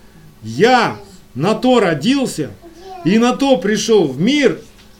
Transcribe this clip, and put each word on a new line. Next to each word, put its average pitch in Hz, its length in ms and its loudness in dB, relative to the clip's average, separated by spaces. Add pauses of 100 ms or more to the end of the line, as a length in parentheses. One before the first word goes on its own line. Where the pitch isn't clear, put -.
(420)
Я 151 560 0 (360)
на 165 200 -2
то 254 260 2
родился 185 720 -2 (540)
и 190 140 2
на 247 160 2
то 269 220 2
пришел 208 500 0
в 131 140 -8
мир, 247 400 0 (400)